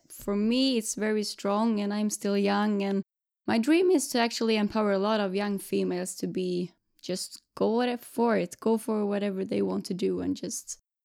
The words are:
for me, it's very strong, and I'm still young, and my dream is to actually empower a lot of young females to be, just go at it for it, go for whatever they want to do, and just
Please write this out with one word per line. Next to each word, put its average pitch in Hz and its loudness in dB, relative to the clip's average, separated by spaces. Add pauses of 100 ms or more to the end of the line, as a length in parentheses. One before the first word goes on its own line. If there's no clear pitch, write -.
(100)
for - -6
me, 247 2
it's 220 -2
very 214 0
strong, 208 0
and 202 -2
I'm 208 0
still 202 0
young, 202 2
and 196 0 (440)
my 220 2
dream 330 4
is 294 2
to 247 -2
actually 233 2
empower 208 2
a 196 2
lot 214 2
of 190 -2
young 202 -2
females 185 -2
to 185 -4
be, 180 -2 (280)
just - -8 (120)
go 214 2
at 247 0
it 240 -4
for 226 0
it, 180 -2
go 226 2
for 214 -2
whatever 202 -2
they 202 0
want 190 -2
to 196 -4
do, 185 0
and 175 -2
just - -10 (260)